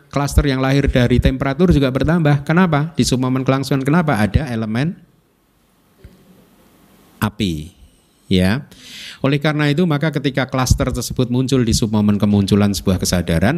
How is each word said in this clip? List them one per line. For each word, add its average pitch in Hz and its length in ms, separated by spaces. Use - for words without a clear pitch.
klaster 143 320
yang 135 160
lahir 135 240
dari 123 320
temperatur 135 560
juga 139 160
bertambah. 143 560
Kenapa? 165 480
Di - 160
submomen 127 320
kelangsungan, 135 400
kenapa? 143 400
Ada 123 320
elemen 113 480
api, 90 480
ya. 98 400
Oleh 139 160
karena 147 320
itu, 143 160
maka 147 240
ketika 135 320
klaster 127 480
tersebut 120 400
muncul 127 320
di 110 80
submomen 104 480
kemunculan 101 560
sebuah 90 240
kesadaran, 90 580